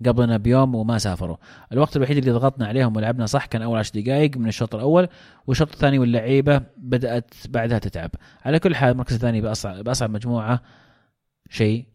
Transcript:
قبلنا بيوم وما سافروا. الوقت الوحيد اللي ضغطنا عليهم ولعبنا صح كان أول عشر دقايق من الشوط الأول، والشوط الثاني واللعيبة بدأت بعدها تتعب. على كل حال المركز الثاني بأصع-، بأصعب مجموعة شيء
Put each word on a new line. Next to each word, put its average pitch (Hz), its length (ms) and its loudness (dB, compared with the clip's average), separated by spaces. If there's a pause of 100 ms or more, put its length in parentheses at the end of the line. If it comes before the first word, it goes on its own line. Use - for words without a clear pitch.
قبلنا 117 300 2
بيوم 123 380 2
وما 113 240 -2
سافروا. 92 380 -4 (360)
الوقت 143 240 0
الوحيد 139 200 2
اللي 131 140 2
ضغطنا 123 360 0
عليهم 120 300 0
ولعبنا 113 300 -2
صح 127 200 -2
كان 110 160 -4
أول 117 160 -2
عشر 107 220 -4
دقايق 139 360 0
من 117 120 -2
الشوط 110 260 -4
الأول، 160 340 2 (380)
والشوط 151 260 0
الثاني 139 260 2
واللعيبة 131 640 2 (140)
بدأت 123 580 -4 (140)
بعدها 117 300 0
تتعب. 87 320 -8 (340)
على 151 140 2
كل 175 160 0
حال 123 180 2
المركز 127 220 -2
الثاني 113 280 0
بأصع-، 104 380 -6
بأصعب 120 300 -2
مجموعة 117 520 -2 (880)
شيء 113 340 0 (100)